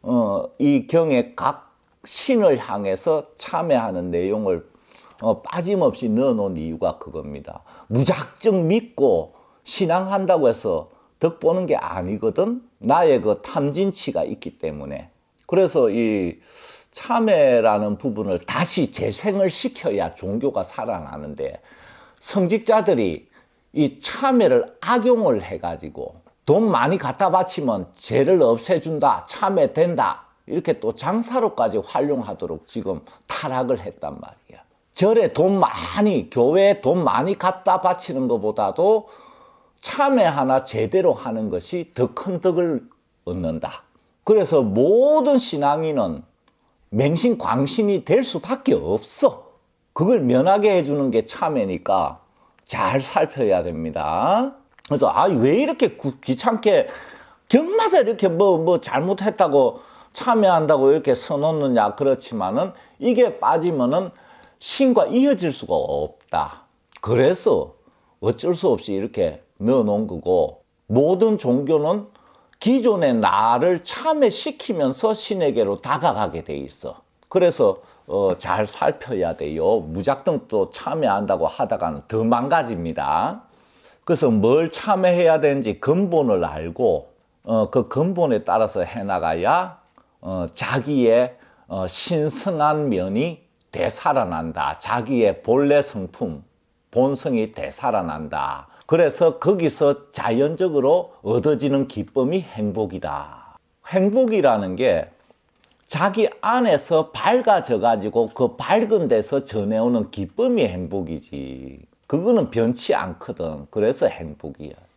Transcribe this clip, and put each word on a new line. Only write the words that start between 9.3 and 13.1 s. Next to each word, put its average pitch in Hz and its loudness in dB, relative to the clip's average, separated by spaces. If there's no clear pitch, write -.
신앙한다고 185 0
해서 90 -4
덕 165 -2
보는 175 0
게 139 0
아니거든. 104 -4
나의 143 2